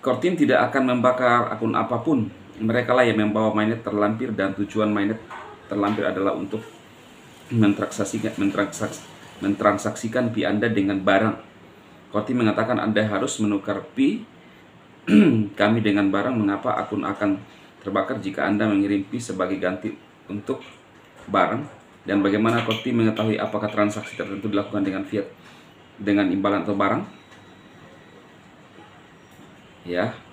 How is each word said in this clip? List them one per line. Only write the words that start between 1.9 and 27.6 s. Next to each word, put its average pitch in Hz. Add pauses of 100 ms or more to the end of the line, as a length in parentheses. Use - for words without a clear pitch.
Mereka 120
lah 127
yang 113
membawa 107
mainnet 110
terlampir 107
dan 95
tujuan 104
mainnet 101 (480)
terlampir 104
adalah 95
untuk 107 (880)
mentransaksikan, 107
mentransaks-, 101 (400)
mentransaksikan 104
Pi 113
Anda 104
dengan 98
barang. 98 (760)
Core 107
Team 123
mengatakan 113
Anda 107
harus 104
menukar 101 (160)
Pi 156 (880)
<clears throat> 143
kami 110
dengan 101
barang. 117
Mengapa 101
akun -
akan 98 (400)
terbakar 98
jika 92
Anda 104
mengirim 101
Pi 120
sebagai 92
ganti 92 (320)
untuk 104 (640)
barang? 98 (200)
Dan 98
bagaimana 113
Core 110
Team 117
mengetahui 110
apakah 104
transaksi 104
tertentu 98
dilakukan 101
dengan 95
fiat, 101 (760)
dengan 101
imbalan 98
atau 104
barang? 98 (2750)